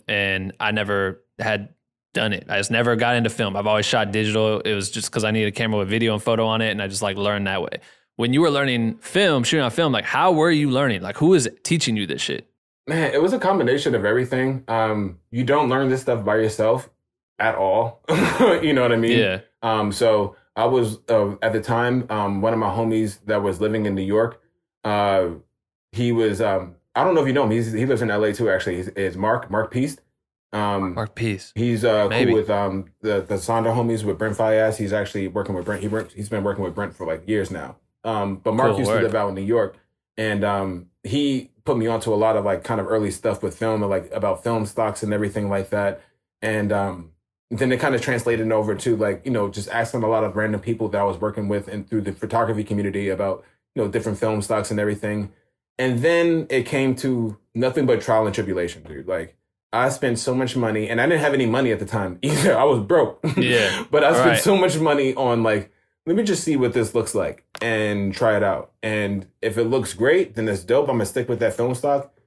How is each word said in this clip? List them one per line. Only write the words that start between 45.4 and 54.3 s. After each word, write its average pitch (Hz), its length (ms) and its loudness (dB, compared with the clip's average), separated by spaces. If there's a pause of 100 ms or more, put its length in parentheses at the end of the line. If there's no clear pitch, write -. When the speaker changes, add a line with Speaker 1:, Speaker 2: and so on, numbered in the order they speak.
Speaker 2:
like 98 200 -2
that. 101 320 -2 (400)
And, 107 300 -2
um, 92 400 -2 (400)
then 127 200 0
it 123 80 2
kind 135 160 2
of 117 60 -2
translated 117 500 0
over 107 240 0
to, 117 200 0
like, 101 300 -2
you 135 60 -2
know, 104 180 0
just 101 200 -10
asking 117 340 -2
a 110 40 0
lot 110 160 2
of 98 120 -4
random 107 260 -2
people 113 280 -4
that 101 100 -2
I 101 40 2
was 95 140 0
working 104 300 -4
with 101 200 -2
and 98 200 -10
through 110 140 -2
the 95 100 -4
photography 110 520 -2
community 101 460 -2
about, 95 340 -2 (320)
you 127 60 -2
know, 104 60 0
different 107 300 -2
film 107 240 0